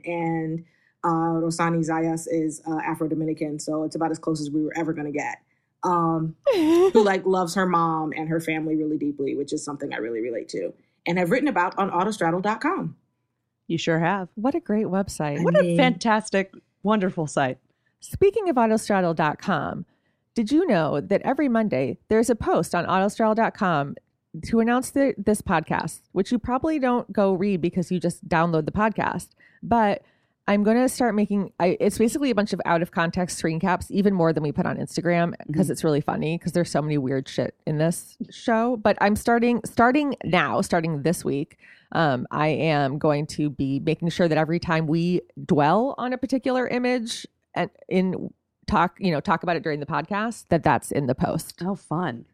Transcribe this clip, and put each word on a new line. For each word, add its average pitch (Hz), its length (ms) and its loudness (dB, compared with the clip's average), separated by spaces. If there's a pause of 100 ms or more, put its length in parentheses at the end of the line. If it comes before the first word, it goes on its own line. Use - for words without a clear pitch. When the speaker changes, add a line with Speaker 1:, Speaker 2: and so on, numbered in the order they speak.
Speaker 1:
and, 165 580 -4 (400)
uh, 175 40 0 (360)
Rosani 165 420 0
Zayas 165 440 -2
is, 156 360 -2
uh, 160 120 -4
Afro-Dominican. 156 800 -4
So 156 260 -4
it's 156 120 -6
about 160 140 -2
as 160 80 -6
close 156 220 -2
as 147 100 -6
we 151 120 -2
were 151 140 -4
ever 160 180 -2
gonna 147 180 -6
get. 139 240 -6 (460)
Um, 165 520 0 (100)
Speaker 2:
<laughs> 539 100 4
Speaker 1:
who, 349 500 6
like, 190 220 2
loves 185 300 2
her 190 100 2
mom 165 500 2
and 160 140 -6
her 165 100 0
family 160 360 -2
really 151 220 -2
deeply, 143 380 -4
which 143 160 -6
is 151 100 -4
something 143 300 -8
I 120 60 -6
really 113 240 -6
relate 117 280 -6
to. 98 220 -6 (360)
And 175 120 0
have 175 100 0
written 262 160 2
about 185 320 0
on 196 140 0
autostraddle 190 500 0
dot 214 180 -2
com. 294 360 -4 (720)
Speaker 3:
You 165 100 -2
sure 165 220 0
have. 180 340 0
Speaker 2:
What 254 220 -2
a 339 40 -6
great 214 260 -2
website. 160 520 -2
Speaker 1:
I 165 60 0
Speaker 3:
What 269 120 4
a 605 60 6
Speaker 1:
mean 175 140 0
Speaker 3:
fantastic, 214 760 2 (300)
wonderful 190 460 0
site. 131 300 0 (420)
Speaker 2:
Speaking 392 480 2
of 302 80 0
autostraddle 214 580 2
dot 151 240 0
com, 160 460 -4 (500)
did 226 160 -2
you 320 160 4
know 156 340 2
that 190 220 0
every 269 260 0
Monday 208 480 0 (120)
there's 220 200 4
a 247 60 4
post 247 400 0
on 175 120 0
autostraddle 208 500 2
dot 220 180 0
com 147 400 0 (520)
to 226 120 2
announce 240 320 2
the, 277 260 2
this 208 240 0
podcast, - 600 -2 (100)
which - 220 -2
you 240 80 2
probably 277 400 -2
don't 247 320 0
go 196 220 2
read 185 260 0
because 170 320 -2
you 180 80 0
just - 280 -4
download 165 360 2
the - 80 -4
podcast. - 560 -2 (340)
But 214 400 2 (460)
I'm 202 140 4
gonna 233 260 4
start 233 280 0
making, 202 420 0
I, 175 220 2
it's 202 180 2
basically 269 320 2
a 226 40 0
bunch 202 180 0
of 185 120 -2
out 165 160 2
of 175 120 -4
context 175 440 -2
screen 160 220 -2
caps, 180 320 -2
even 196 240 2
more 165 180 4
than 151 120 -2
we 147 80 -2
put 175 120 -2
on 143 120 -4
Instagram, 170 560 0 (200)
'cause 156 120 4
Speaker 3:
Mm-hmm. - 80 0
Speaker 2:
it's - 100 -8
really 151 180 2
funny, 151 380 -2
'cause 165 140 -6
there's 170 180 0
so 147 100 0
many 151 180 0
weird 135 300 -2
shit - 280 -4 (100)
in 151 120 -2
this 165 380 -2 (140)
show. 233 460 0
But 208 240 2
I'm 208 160 4
starting, 240 480 2
starting 262 500 2 (100)
now, 147 360 2
starting 165 420 0
this 160 220 0
week, 143 340 -4 (340)
um, 135 380 0
I 147 180 0
am 143 500 0
going 147 300 0
to 151 220 -4
be 135 300 -4
making 160 300 -2
sure 170 180 2
that 151 100 2
every 160 220 0
time 160 260 0
we 170 360 0 (220)
dwell 175 540 4
on 247 140 -4
a 254 60 -4
particular 254 500 -2
image 247 580 -2 (280)
and 175 140 -2 (200)
in 185 440 0 (360)
talk, 175 320 2
you 190 100 0
know, 147 100 0
talk 160 220 -2
about 170 140 0
it 143 80 -4
during 151 160 -4
the 143 60 -8
podcast, 196 640 -6
that 160 120 2
that's 131 300 2
in 110 140 0
the 123 100 0
post. - 480 -4
Speaker 3:
Oh, 196 100 -4
fun. 156 600 -6